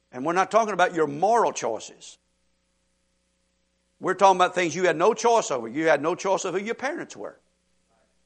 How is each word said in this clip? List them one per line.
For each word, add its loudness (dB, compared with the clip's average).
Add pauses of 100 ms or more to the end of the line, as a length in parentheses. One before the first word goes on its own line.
(140)
And -8
we're -2
not 0
talking 2
about 2
your 0
moral 2
choices. -10 (1800)
We're 0
talking 6
about 2
things -2
you -4
had 2
no 4
choice 0
over. -6
You -2
had 4
no -2
choice -2
of -6
who -2
your -6
parents -10
were. -16 (880)